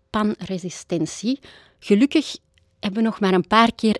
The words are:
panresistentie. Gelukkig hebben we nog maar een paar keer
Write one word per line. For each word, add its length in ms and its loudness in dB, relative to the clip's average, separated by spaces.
panresistentie. 1300 -6
Gelukkig 580 0
hebben 220 -4
we 60 0
nog 120 -6
maar 140 2
een 120 2
paar 280 4
keer 260 0